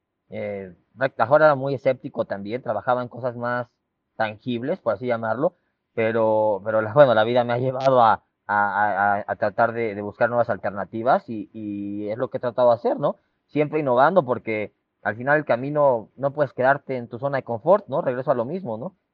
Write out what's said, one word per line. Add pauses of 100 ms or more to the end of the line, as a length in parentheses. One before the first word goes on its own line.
(280)
eh, (440)
ahora
era
muy
escéptico
también,
trabajaba
en
cosas
más (480)
tangibles,
por
así
llamarlo, (380)
pero,
pero
la,
bueno,
la
vida
me
ha
llevado
a, (220)
a,
a,
a,
a
tratar
de,
de
buscar
nuevas
alternativas
y,
y
es
lo
que
he
tratado
de
hacer,
¿no? (300)
Siempre
innovando
porque (280)
al
final
el
camino
no
puedes
quedarte
en
tu
zona
de
confort,
¿no?
Regreso
a
lo
mismo,
¿no? (180)